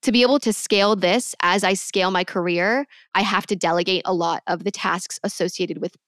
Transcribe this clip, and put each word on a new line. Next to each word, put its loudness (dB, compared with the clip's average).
To 2
be 6
able 6
to 0
scale 2
this 0
as 2
I 2
scale -2
my 0
career, 0
I 2
have -2
to 0
delegate 0
a 0
lot -2
of -4
the -2
tasks -4
associated -4
with -8